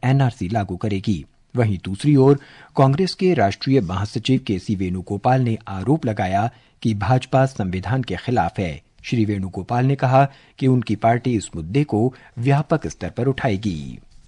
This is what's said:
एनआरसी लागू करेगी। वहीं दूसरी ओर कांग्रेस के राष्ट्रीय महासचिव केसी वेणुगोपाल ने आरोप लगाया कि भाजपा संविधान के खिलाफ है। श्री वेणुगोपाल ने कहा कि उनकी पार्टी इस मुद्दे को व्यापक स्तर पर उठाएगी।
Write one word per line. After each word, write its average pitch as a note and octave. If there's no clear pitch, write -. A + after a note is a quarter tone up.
एनआरसी B2+
लागू G2
करेगी। G2
वहीं G#2+
दूसरी C#3+
ओर C3+
कांग्रेस C#3+
के F#3
राष्ट्रीय B2+
महासचिव G#2
केसी G2+
वेणुगोपाल G2
ने A2+
आरोप G2
लगाया G2+
कि A2+
भाजपा C3
संविधान G2
के F#2+
खिलाफ G2+
है। E2
श्री A2+
वेणुगोपाल G2+
ने C#3
कहा C3+
कि C3+
उनकी B2
पार्टी A#2
इस F#2+
मुद्दे F#2
को A#2+
व्यापक C#3
स्तर E2+
पर B2
उठाएगी। F#2+